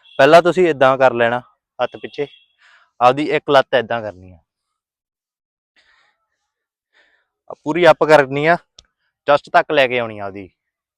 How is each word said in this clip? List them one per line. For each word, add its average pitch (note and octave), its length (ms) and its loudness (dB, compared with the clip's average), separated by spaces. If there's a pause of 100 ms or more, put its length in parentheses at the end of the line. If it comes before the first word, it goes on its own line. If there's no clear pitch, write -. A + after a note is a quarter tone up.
(180)
ਪਹਿਲਾਂ D#3 240 4
ਤੁਸੀਂ F3 260 0
ਏਦਾਂ C3+ 300 0
ਕਰ B2+ 160 2
ਲੈਣਾ A#2+ 260 -2 (380)
ਹੱਥ B2 180 -8
ਪਿੱਛੇ, C3+ 300 -12 (760)
ਆਪਦੀ B2+ 300 0
ਇੱਕ D3+ 200 -4
ਲੱਤ C#3 240 0
ਏਦਾਂ A#2 280 -4
ਕਰਨੀ F#2 300 -18
ਆ, F2 60 -20 (3250)
ਪੂਰੀ D#3+ 360 0
ਅੱਪ D#3+ 140 2
ਕਰਨੀ D3 420 2
ਆ, E3+ 100 0 (720)
ਚੈਸਟ C#3+ 240 0
ਤੱਕ E3 200 0
ਲੈ C#3+ 160 2
ਕੇ B2 100 -4
ਆਉਣੀ A2 200 -8
ਆ G2+ 80 -12
ਆਪਦੀ F#2+ 220 -14 (500)